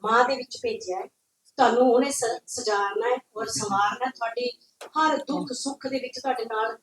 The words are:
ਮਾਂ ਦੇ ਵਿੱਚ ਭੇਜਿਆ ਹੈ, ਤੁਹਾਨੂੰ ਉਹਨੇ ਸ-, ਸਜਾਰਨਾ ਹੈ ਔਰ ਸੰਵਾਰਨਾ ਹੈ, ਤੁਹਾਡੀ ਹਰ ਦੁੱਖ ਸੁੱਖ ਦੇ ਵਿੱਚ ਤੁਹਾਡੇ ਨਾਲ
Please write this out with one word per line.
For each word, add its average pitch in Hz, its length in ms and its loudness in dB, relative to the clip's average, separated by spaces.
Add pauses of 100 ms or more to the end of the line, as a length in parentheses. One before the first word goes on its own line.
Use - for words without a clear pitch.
ਮਾਂ 226 220 6
ਦੇ 269 100 0
ਵਿੱਚ 254 260 -10
ਭੇਜਿਆ 190 380 -4
ਹੈ, 185 60 -8 (520)
ਤੁਹਾਨੂੰ 240 360 6
ਉਹਨੇ 269 180 4
ਸ-, 240 360 -2
ਸਜਾਰਨਾ 294 640 -2
ਹੈ - 80 2 (180)
ਔਰ 220 100 -6
ਸੰਵਾਰਨਾ 208 600 0
ਹੈ, 262 60 -4
ਤੁਹਾਡੀ 240 380 -4 (360)
ਹਰ 311 320 2
ਦੁੱਖ 294 360 -4
ਸੁੱਖ 277 340 -8
ਦੇ 262 120 -2
ਵਿੱਚ 247 200 -8
ਤੁਹਾਡੇ 247 260 -4
ਨਾਲ 226 380 -4